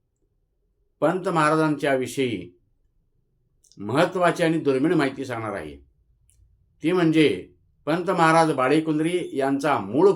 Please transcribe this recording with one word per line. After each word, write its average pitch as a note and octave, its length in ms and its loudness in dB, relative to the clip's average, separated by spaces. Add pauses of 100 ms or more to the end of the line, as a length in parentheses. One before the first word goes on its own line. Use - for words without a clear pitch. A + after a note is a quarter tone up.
(1000)
पंत F3 280 0
महाराजांच्या D3+ 680 0
विषयी A#2+ 560 -4 (1300)
महत्त्वाची E3+ 640 0
आणि E3 160 0
दुर्मिळ C#3 360 0
माहिती C#3 300 -2
सांगणार A2+ 280 -8
आहे. D#2 240 -10 (1040)
ती D#3+ 100 0
म्हणजे D#3 600 2 (320)
पंत E3+ 260 -2
महाराज E3 420 4
बाळेकुंद्री D#3 800 0
यांचा C#3 460 -2
मूळ B2+ 380 2